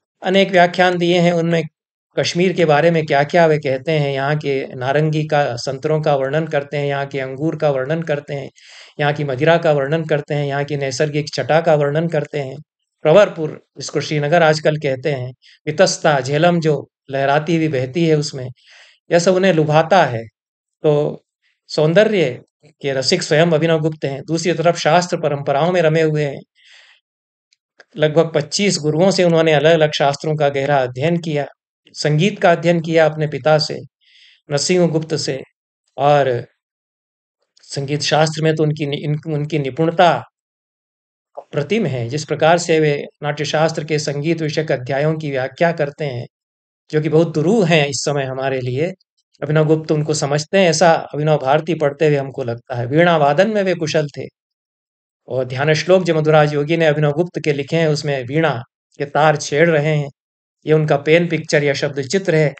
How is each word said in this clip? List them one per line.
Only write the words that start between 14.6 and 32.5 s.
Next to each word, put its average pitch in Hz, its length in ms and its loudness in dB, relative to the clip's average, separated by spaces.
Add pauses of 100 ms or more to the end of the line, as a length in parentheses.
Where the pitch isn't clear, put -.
कहते 143 360 -4
हैं, 127 200 -8 (340)
वितस्ता, 160 540 2
झेलम 156 400 2
जो 151 280 -2 (220)
लहराती 143 460 0
हुई 160 120 0
बहती 147 400 -2
है 156 80 4
उसमें, 143 320 -6 (640)
यह 170 60 4
सब 185 160 2
उन्हें 185 180 2
लुभाता 156 520 4
है। 117 180 -4 (600)
तो 147 420 0 (420)
सौंदर्य 165 760 2 (220)
के - 280 -6
रसिक 135 300 0
स्वयं 160 240 2
अभिनव 160 340 2
गुप्त 156 240 -4
हैं, 139 180 -6
दूसरी 165 300 -2
तरफ 165 240 0
शास्त्र 175 440 0
परंपराओं 143 520 -2
में 180 100 2
रमे 160 200 2
हुए 151 220 0
हैं। 139 160 -8 (1600)
लगभग 156 380 2
पच्चीस 165 440 -2
गुरुओं 151 320 0
से 180 140 2
उन्होंने 160 280 4
अलग-अलग 151 400 4
शास्त्रों 151 440 -2
का 147 120 0
गहरा 139 340 0
अध्ययन 127 340 -2
किया, 151 300 -4 (460)
संगीत 160 480 0
का 180 120 4